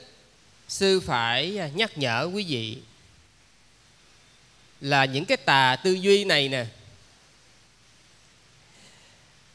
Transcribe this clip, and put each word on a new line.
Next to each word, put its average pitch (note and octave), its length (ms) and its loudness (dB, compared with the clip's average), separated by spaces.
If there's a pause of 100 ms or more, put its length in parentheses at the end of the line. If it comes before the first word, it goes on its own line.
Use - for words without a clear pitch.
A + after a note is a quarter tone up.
(680)
sư F#3+ 320 0
phải D3 720 -2
nhắc G#3 240 -4
nhở C3 360 -2
quý G#3 140 -6
vị A2+ 300 -6 (2000)
là C#3 240 2
những C3+ 200 -2
cái A3+ 120 0
tà C3+ 480 4
tư F#3 80 2
duy G3+ 320 2
này D3 240 2
nè, B2+ 180 -4 (3000)